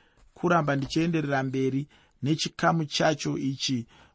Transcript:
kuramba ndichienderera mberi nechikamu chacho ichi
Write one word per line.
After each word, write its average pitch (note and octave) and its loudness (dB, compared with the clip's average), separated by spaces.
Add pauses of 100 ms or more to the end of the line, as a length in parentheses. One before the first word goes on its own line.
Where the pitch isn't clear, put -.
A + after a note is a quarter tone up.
(340)
kuramba D#3+ 2
ndichienderera D3 0
mberi C3+ -2 (340)
nechikamu D#3+ 0
chacho D3+ 0
ichi C3+ -2 (280)